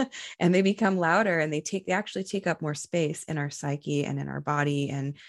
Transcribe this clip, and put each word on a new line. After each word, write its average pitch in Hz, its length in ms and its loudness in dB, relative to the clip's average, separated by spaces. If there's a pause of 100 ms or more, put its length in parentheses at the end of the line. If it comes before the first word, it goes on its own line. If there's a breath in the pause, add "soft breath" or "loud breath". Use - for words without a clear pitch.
(140)
<laughs> - 240 -14
and 175 160 6
they 190 80 6
become 196 340 4
louder 175 440 4
and 156 120 0
they 151 80 -2
take, 185 260 -6
they 185 60 0
actually 190 320 -4
take 190 220 -4
up 170 160 -2
more 151 120 -2
space 160 500 -2
in 156 120 -4
our 143 140 -2
psyche 143 540 -4
and 139 160 -4
in 139 80 -6
our 139 120 -6
body 143 500 0
and 139 260 -6 (120 loud breath)